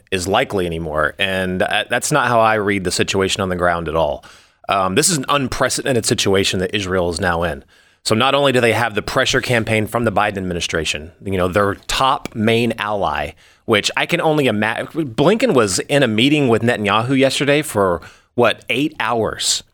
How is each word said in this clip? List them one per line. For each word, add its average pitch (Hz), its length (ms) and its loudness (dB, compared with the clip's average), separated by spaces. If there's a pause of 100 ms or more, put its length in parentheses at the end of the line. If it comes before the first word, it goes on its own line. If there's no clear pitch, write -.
(100)
is 92 160 -4
likely 101 380 0
anymore. 78 540 -4
And, 92 440 -2
uh, 104 280 -2
that's 120 200 -2
not 135 180 2
how 120 120 4
I 110 140 4
read 101 300 0
the 92 60 -2
situation 95 520 0
on 92 80 -2
the 90 60 -2
ground 85 300 0
at 78 80 -4
all. 78 300 -2 (460)
Um, 92 240 0
this 151 160 2
is 170 80 -2
an 127 100 -6
unprecedented 127 800 -2
situation 98 540 0
that 90 140 -4
Israel 92 360 -2
is 85 100 -4
now 87 220 0
in. 76 200 -4 (420)
So - 100 0
not 131 200 2
only 143 180 2
do 123 80 4
they 117 120 4
have 110 220 -2
the 101 80 -2
pressure 127 400 0
campaign 110 440 0
from 117 180 -2
the 110 80 0
Biden 101 260 0
administration, 85 720 -6 (100)
you 95 140 -4
know, 92 120 2
their 101 260 0
top - 600 -2
main 113 440 0
ally, 87 540 -4 (340)
which 104 320 2
I 143 80 0
can 170 160 -2
only 151 240 2
imagine. 113 680 -2
Blinken 220 380 2
was 107 260 2
in 143 240 0
a 127 60 2
meeting 135 400 2
with 110 140 2
Netanyahu 117 560 2
yesterday 135 420 2
for, 98 400 0 (340)
what, 113 360 2
eight 135 280 -2
hours? 110 640 -2 (120)